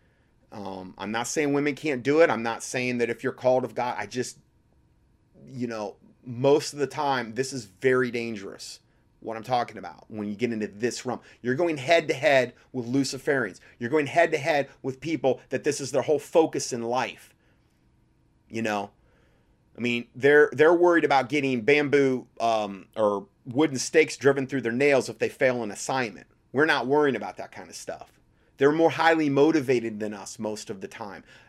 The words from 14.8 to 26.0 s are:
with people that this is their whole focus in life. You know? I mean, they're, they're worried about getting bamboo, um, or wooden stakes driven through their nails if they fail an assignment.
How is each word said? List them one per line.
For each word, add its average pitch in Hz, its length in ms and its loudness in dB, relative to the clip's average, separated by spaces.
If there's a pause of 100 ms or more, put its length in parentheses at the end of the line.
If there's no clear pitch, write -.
with 131 160 -6
people 139 500 0
that 131 140 -6
this 147 180 -2
is 131 100 -8
their 131 120 0
whole 147 160 0
focus 147 540 0
in 117 100 -6
life. 117 500 -6 (1160)
You 113 120 -6
know? 104 300 -4 (880)
I - 40 -14
mean, 120 320 -4
they're, 143 380 6
they're 151 220 6
worried 170 320 4
about 135 240 2
getting 135 320 0
bamboo, 139 640 2 (120)
um, 107 560 -2
or 101 320 2 (180)
wooden 135 340 0
stakes 156 380 2
driven 135 280 2
through 131 160 -4
their 113 100 -2
nails 131 380 2
if 110 100 -14
they 110 100 -2
fail 127 340 0
an 101 80 -8
assignment. 123 560 -6 (240)